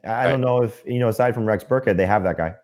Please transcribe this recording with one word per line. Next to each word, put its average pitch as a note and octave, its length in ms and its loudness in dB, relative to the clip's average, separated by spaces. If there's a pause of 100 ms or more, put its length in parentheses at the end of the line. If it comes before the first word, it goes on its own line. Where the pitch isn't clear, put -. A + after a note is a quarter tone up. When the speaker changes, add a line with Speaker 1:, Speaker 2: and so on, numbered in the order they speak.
Speaker 1:
I, - 60 -10
I A#2+ 120 -2
don't - 100 2
Speaker 2:
Right. C3+ 80 0
Speaker 1:
know B2 220 2
if, A2 220 -6
you B2 140 -4
know, A#2+ 100 2
aside A#2+ 240 0
from A#2 120 -4
Rex G#2+ 180 0
Burkhead, A#2+ 340 0
they F#2 80 2
have G2+ 180 2
that E2+ 140 0
guy. E2 260 -4